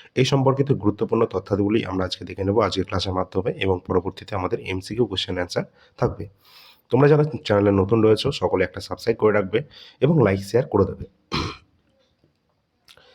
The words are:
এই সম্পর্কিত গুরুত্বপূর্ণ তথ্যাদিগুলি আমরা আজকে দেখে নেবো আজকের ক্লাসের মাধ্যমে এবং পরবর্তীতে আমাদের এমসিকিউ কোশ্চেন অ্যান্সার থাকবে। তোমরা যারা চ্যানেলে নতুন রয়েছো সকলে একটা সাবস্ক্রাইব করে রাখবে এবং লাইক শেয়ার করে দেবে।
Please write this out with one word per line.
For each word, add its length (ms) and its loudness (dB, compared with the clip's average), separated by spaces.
এই 100 2
সম্পর্কিত 460 2
গুরুত্বপূর্ণ 540 0
তথ্যাদিগুলি 600 0
আমরা 200 -4
আজকে 200 -10
দেখে 180 -8
নেবো 180 2
আজকের 240 0
ক্লাসের 280 -4
মাধ্যমে 380 -2
এবং 360 -2
পরবর্তীতে 480 -4
আমাদের 240 -4
এমসিকিউ 460 -4
কোশ্চেন 300 -6
অ্যান্সার 280 -4
থাকবে। 300 -2
তোমরা 180 4
যারা 160 6
চ্যানেলে 480 2
নতুন 320 2
রয়েছো 280 2
সকলে 320 -2
একটা 180 -6
সাবস্ক্রাইব 360 -4
করে 160 4
রাখবে 260 0
এবং 220 4
লাইক 200 2
শেয়ার 240 -2
করে 180 2
দেবে। 200 -8